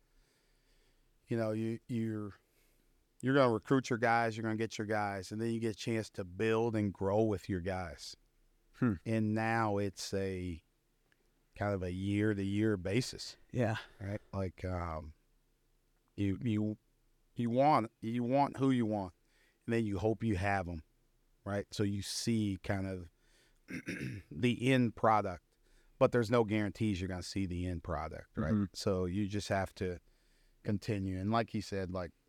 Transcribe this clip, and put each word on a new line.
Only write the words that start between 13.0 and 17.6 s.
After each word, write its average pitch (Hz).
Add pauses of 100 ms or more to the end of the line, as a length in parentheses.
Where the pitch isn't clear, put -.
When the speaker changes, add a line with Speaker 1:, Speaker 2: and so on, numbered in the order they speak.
Speaker 2:
Yeah. 113 (240)
Speaker 1:
Right? 101 (120)
Like, 95
um, 82 (1000)
you, 98
you, 107 (580)
you 120
want, 127 (100)